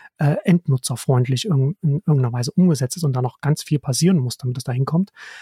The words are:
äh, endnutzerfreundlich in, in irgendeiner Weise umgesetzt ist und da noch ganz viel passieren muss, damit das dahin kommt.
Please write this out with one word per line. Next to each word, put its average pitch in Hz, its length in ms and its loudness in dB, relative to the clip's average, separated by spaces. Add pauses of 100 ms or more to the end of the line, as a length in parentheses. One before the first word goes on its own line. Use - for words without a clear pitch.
(180)
äh, 151 260 2
endnutzerfreundlich 135 1000 0
in, 143 360 0
in 147 240 0
irgendeiner 127 260 2
Weise 120 200 -4
umgesetzt 151 440 2
ist 170 60 -6
und 135 140 0
da 127 60 0
noch - 180 -6
ganz 147 240 -2
viel 151 160 -2
passieren 160 380 2
muss, 123 180 -2
damit 123 200 -6
das 127 80 -8
dahin 127 200 -2
kommt. 165 260 -2 (320)